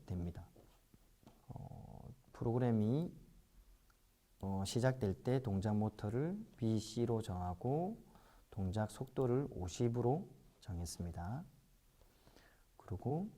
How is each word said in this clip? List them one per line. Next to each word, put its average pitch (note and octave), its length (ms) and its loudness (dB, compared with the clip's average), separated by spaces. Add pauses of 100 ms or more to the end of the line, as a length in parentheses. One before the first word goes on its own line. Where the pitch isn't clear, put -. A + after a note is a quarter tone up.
됩니다. F2 420 -6 (1000)
어, - 640 -14 (200)
프로그램이, A#2+ 800 4 (1300)
어, F#2+ 260 0
시작될 A#2+ 560 2
때 B2+ 200 2
동작 G#2 340 0
모터를 A2 600 0 (200)
비씨로 A2+ 640 2
정하고 A#2+ 760 -2 (520)
동작 G2 400 -2
속도를 C3 600 0
오십으로 A#2+ 760 2 (320)
정했습니다. F2 840 -6 (1300)
그리고 D3 600 -4